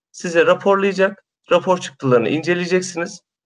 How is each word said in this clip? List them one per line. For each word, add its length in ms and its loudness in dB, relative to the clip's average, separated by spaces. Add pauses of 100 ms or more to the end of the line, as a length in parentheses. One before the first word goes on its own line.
(120)
size 340 0
raporlayacak, 800 0 (260)
rapor 260 2
çıktılarını 520 0
inceleyeceksiniz. 920 -4 (240)